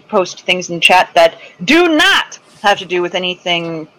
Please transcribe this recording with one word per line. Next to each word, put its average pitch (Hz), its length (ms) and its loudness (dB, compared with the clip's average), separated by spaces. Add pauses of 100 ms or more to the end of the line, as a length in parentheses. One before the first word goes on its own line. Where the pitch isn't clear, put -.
post 185 320 -4
things 180 280 -4
in 170 120 -8
chat 185 340 4
that 170 200 4 (280)
do 320 320 2
not 349 420 0 (240)
have 202 180 2
to 190 60 -12
do 180 160 -4
with 175 140 -6
anything 170 720 -6 (120)